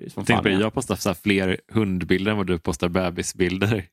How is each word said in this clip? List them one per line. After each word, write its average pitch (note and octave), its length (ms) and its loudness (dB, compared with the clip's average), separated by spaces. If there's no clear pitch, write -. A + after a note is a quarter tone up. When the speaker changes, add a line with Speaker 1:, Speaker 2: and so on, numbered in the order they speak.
Speaker 1:
som G2 160 -10
Speaker 2:
tänk - 20 -6
på A2 160 4
Speaker 1:
fan, - 20 -8
Speaker 2:
det, G#2+ 60 4
Speaker 1:
ja. F#2+ 100 2
Speaker 2:
jag G#2+ 140 -2
postar A#2 220 -2
så - 120 -2
här F2+ 140 -2
fler G2 380 2
hundbilder F#2+ 580 0
än G#2+ 60 0
vad G2 100 -2
du F2+ 120 0
postar F2+ 300 -2
bebisbilder. F#2 1040 0